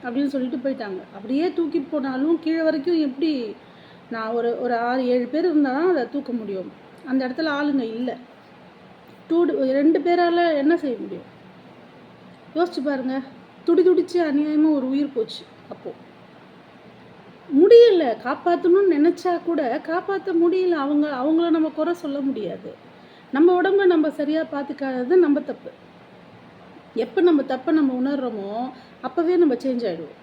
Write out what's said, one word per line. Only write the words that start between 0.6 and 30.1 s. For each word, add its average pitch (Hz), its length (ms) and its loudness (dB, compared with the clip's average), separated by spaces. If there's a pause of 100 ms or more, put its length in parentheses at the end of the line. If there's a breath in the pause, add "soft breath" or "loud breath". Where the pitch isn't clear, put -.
போயிட்டாங்க. 202 300 -8 (160)
அப்படியே 254 340 -4
தூக்கிட்டு 320 420 -2
போனாலும் 285 500 -2
கீழே 320 220 -2
வரைக்கும் 320 380 0
எப்படி? 269 560 -4 (540 loud breath)
நான் 226 220 -4
ஒரு, 233 280 -2
ஒரு 247 160 -2
ஆறு, 247 300 -2
ஏழு 247 200 0
பேர் 302 180 -2
இருந்தா 294 280 2
தான் 330 180 0
அதை 254 200 -2
தூக்க 277 220 -8
முடியும். 196 400 -8 (340)
அந்த 262 220 -2
இடத்துல 320 180 -4
ஆளுங்க 285 340 0
இல்ல. 233 360 -4 (1120)
டூ, 339 160 2 (160)
ரெண்டு 285 380 2
பேரால 349 560 2
என்ன 294 220 2
செய்ய 277 240 -4
முடியும்? 190 240 -12 (1300)
யோசிச்சு 330 300 -2
பாருங்க. 262 360 -4 (440)
துடி 339 240 4
துடிச்சு 359 280 2
அநியாயமா 302 560 2
ஒரு 262 160 0
உயிர் 277 260 -2
போச்சு. - 300 -6 (240)
அப்போ - 240 -14 (1700)
முடியல, 392 640 8
காப்பாத்தணும்னு 349 680 2
நினைச்சா 330 540 0
கூட 294 420 -2
காப்பாத்த 370 460 -4 (100)
முடியல. 359 280 2
அவங்க, 294 380 0
அவங்கள 311 420 0
நம்ம 311 180 2
குறை 311 260 -2
சொல்ல 285 260 -8
முடியாது. 208 540 -6 (580 loud breath)
நம்ம 359 300 4
உடம்ப 392 240 2
நம்ம 311 240 4
சரியா 302 320 -4
பாத்துக்காதது 277 720 -4
நம்ம 302 240 4
தப்பு. - 300 -12 (1200)
எப்ப 254 260 -4
நம்ம 320 220 4
தப்பை 262 280 -6
நம்ம 269 400 0
உணர்றோமோ 240 600 -6 (300 loud breath)
அப்பவே 339 360 0
நம்ம 339 180 4
சேஞ்ச் 233 420 -4
ஆயிடுவோம். 160 260 -14